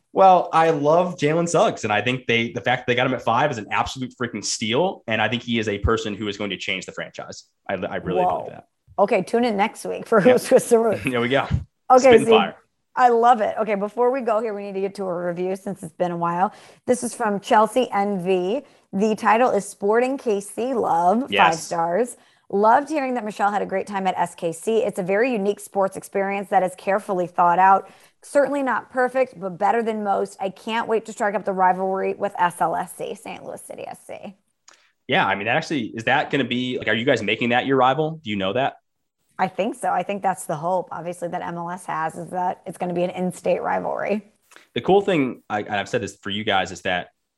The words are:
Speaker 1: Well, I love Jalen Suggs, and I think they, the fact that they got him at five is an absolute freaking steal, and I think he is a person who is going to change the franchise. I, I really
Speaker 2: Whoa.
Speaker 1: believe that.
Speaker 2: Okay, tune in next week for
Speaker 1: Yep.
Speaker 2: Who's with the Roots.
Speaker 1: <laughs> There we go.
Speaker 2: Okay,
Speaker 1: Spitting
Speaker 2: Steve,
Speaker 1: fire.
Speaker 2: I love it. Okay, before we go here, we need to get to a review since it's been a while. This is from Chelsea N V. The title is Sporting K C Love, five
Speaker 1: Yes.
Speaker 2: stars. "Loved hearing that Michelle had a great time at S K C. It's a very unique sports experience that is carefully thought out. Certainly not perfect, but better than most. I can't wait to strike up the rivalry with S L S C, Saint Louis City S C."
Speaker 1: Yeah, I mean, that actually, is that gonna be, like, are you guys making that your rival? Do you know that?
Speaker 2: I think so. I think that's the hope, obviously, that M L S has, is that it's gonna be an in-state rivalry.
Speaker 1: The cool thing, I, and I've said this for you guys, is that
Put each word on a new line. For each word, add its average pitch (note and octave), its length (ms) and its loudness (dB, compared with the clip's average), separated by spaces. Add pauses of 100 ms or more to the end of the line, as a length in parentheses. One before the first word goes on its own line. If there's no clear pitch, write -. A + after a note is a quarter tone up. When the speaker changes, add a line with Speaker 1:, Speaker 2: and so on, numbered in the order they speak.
(160)
Speaker 1:
Well, F#3+ 340 8
I E3 200 4
love D#3+ 480 2
Jalen D#3+ 280 2
Suggs, E3+ 380 2
and G#2+ 80 0
I G#2 80 2
think B2 260 -2
they, A#2 240 2
the - 120 -8
fact B2 180 0
that - 60 -16
they B2 80 2
got B2 120 2
him C3 60 0
at B2 80 -4
five B2 300 2
is B2 80 -8
an G#2 120 -10
absolute A#2+ 480 -4
freaking A2+ 240 -6
steal, B2+ 640 -2
and A2 140 0
I G#2+ 80 2
think A#2+ 140 -4
he A#2 160 -2
is A2 100 -2
a G2+ 120 -2
person A2 340 0
who G#2 120 -6
is G2 120 -6
going G#2 100 -4
to F#2 80 -6
change F#2 300 -6
the F#2 60 -14
franchise. - 520 -12 (240)
I, G2+ 60 -4
I F#2+ 220 -6
really F2+ 280 -2
Speaker 2:
Whoa. D#2+ 140 0
Speaker 1:
believe - 140 -12
that. - 140 -18 (320)
Speaker 2:
Okay, G3+ 220 2
tune A#3 240 -2
in A3 140 -2
next G#3+ 260 -2
week F3+ 220 -8
for A3 140 4
Speaker 1:
Yep. F3+ 80 6 (120)
Speaker 2:
Who's - 100 -4
with B3+ 200 4
the A#3 80 8
Roots. G3+ 260 0
Speaker 1:
<laughs> C3 60 -2
There B2 100 0
we A#2+ 80 2
go. C3+ 180 2 (440)
Speaker 2:
Okay, B3+ 80 10
Speaker 1:
Spitting B3 240 8
Speaker 2:
Steve, - 80 -4
Speaker 1:
fire. F3+ 260 4 (400)
Speaker 2:
I B3 140 6
love A#3 320 6
it. G3 180 -2
Okay, G#3+ 140 0
before G#3 360 0
we C4+ 120 0
go A3 180 0
here, A3 140 -4
we G3+ 80 -8
need G3+ 100 -10
to F#3+ 80 -6
get G3 140 -4
to G3+ 100 -6
a F3 220 -4
review F3+ 280 -4
since F#3+ 280 -10
it's E3+ 100 -12
been F3 200 -2
a F3 40 -4
while. E3+ 380 -2 (320)
This B3 180 0
is A#3 100 -6
from G#3 240 -2
Chelsea A3 520 2
N G3+ 340 -2
V. F#3+ 380 0 (320)
The G#3+ 220 2
title A3+ 340 4
is G3 180 -2
Sporting A#3+ 480 0
K G#3+ 240 -2
C A3+ 320 -6
Love, F#3 520 2
five - 60 -12
Speaker 1:
Yes. E3 320 2
Speaker 2:
stars. E3+ 540 -2 (320)
"Loved A3+ 400 2
hearing C#4 260 -4
that A#3 100 -6
Michelle G3+ 260 -2
had G#3 100 -2
a F#3+ 60 -4
great F#3+ 200 -4
time G3 200 -4
at D#3+ 100 0
S F3 180 -4
K E3+ 180 -6
C. A3 260 -2
It's G3+ 200 -2
a G#3 40 -2
very G3+ 280 2
unique G3+ 300 -2
sports G3 380 -2
experience G3 500 -4
that F#3+ 140 2
is F3+ 160 -2
carefully G3 480 -2
thought F3 320 2
out. F#3+ 320 6 (320)
Certainly C#4+ 420 0
not A#3+ 260 -4
perfect, B3+ 480 -2
but F#3 200 -8
better G#3 260 2
than G#3+ 180 -4
most. G3 380 -2
I G3 100 -4
can't A3+ 380 -6
wait A3 180 0
to A3+ 60 -14
strike G#3 220 -2
up G3 100 -4
the G3+ 80 -2
rivalry F#3+ 600 0
with G3+ 240 -6
S F3 220 0
L E3+ 140 0
S F3 220 -6
C, - 180 -10
Saint - 300 -16
Louis - 160 -14
City - 260 -16
S - 200 -14
C." - 300 -16 (720)
Speaker 1:
Yeah, D3 200 0
I G2 80 0
mean, G2+ 120 -6
that A#2+ 100 0
actually, D#3 320 -4
is A2+ 160 -10
that C3+ 260 0
gonna C#3 140 0
be, B2 340 -4
like, - 100 -8
are A2 60 2
you A2+ 100 -2
guys C3 180 2
making A2 280 0
that A#2+ 160 2
your C3+ 100 2
rival? D3+ 480 2
Do A2 60 -6
you G#2 60 -2
know G2 180 -2
that? B2+ 220 -2 (640)
Speaker 2:
I F3+ 100 0
think G3+ 260 -6
so. F#3 160 -4
I F3+ 120 -2
think G3+ 200 -8
that's F#3 240 -4
the E3+ 100 -4
hope, F3 340 -2
obviously, F3 380 -8
that F3 140 -8
M E3+ 140 -8
L E3+ 140 -8
S F3+ 160 -12
has, D#3+ 300 -6
is E3+ 140 -12
that F3+ 360 -4
it's F3+ 120 -14
gonna F3+ 160 -4
be F3 100 0
an F3+ 60 -2
in-state F3+ 500 -2
rivalry. F#3 720 -4 (420)
Speaker 1:
The A#2+ 60 -4
cool G3 220 4
thing, D3+ 480 0
I, G#2+ 100 -2
and G#2 140 -8
I've G2 140 -2
said A#2+ 120 -2
this F#2+ 220 -8
for G2+ 80 -6
you G2+ 120 -4
guys, F#2+ 300 0
is F2 100 -14
that F2+ 260 -2 (300)